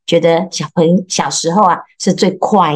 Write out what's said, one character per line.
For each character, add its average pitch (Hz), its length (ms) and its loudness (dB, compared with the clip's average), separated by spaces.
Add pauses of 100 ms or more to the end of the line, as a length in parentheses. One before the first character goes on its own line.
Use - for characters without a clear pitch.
觉 170 140 0
得 165 300 0
小 - 240 -10
朋-， 180 340 2
小 147 220 -4
时 160 220 -4
候 208 120 0
啊， 175 160 2 (200)
是 196 140 0
最 190 180 2
快 185 440 0